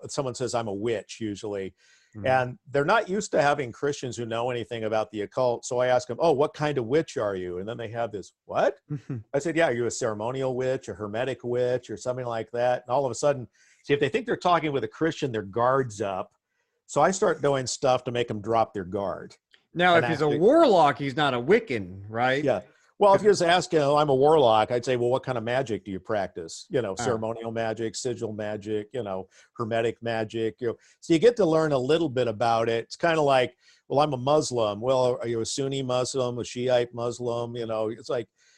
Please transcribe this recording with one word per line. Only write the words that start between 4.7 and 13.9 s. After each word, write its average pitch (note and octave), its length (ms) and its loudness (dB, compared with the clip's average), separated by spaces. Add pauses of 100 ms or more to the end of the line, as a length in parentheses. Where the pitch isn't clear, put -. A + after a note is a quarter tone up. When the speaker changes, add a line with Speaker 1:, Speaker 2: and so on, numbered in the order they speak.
Speaker 1:
about A2 260 -2
the G#2+ 100 -6
occult. A#2+ 440 -2
So B2 140 -2
I B2+ 80 2
ask B2 200 2
them, A#2+ 140 -8
"Oh, E3 100 4
what C#3+ 220 2
kind D3 240 -2
of A#2+ 80 -2
witch C#3 320 -2
are G#2 180 -2
you?" F2+ 240 -6
And G2 80 -8
then A#2 100 -8
they A2+ 120 -10
have A#2 240 -6
this, F#2 180 -10 (140)
"What?" F3 320 0 (120)
Speaker 2:
<laughs> C#3 460 -10
Speaker 1:
I C#3+ 40 0
said, D#3+ 180 -4
"Yeah, E3 100 4
are B2+ 60 0
you A#2 140 -2
a G#2 40 -4
ceremonial B2 640 -4
witch, B2+ 320 -2
a G#2+ 80 -8
hermetic A2+ 480 -6
witch, B2 480 -2
or G#2 60 -8
something B2+ 280 -6
like A2+ 260 -6
that?" B2 320 0
And - 120 -12
all C#3+ 100 2
of B2 60 -2
a G#2+ 40 -8
sudden, C3+ 320 0 (360)
see, C#3+ 100 0